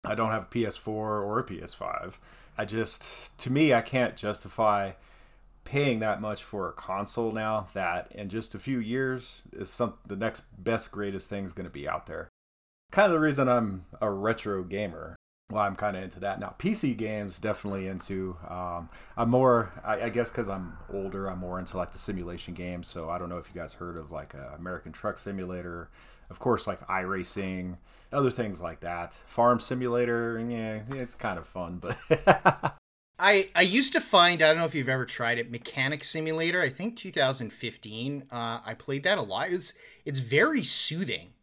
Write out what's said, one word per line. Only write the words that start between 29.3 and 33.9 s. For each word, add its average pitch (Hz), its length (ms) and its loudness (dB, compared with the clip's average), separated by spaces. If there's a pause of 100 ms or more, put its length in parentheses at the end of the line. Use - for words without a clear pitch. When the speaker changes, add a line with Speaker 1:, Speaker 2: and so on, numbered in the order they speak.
Speaker 1:
Simulator, 120 800 0
yeah, 113 520 -4
it's 131 240 -8
kind 95 240 -4
of 80 80 -12
fun, 90 320 -8
but 107 180 -6 (100)
<laughs> - 720 4 (400)
Speaker 2:
I, 196 380 6
I 175 60 6
used 208 320 6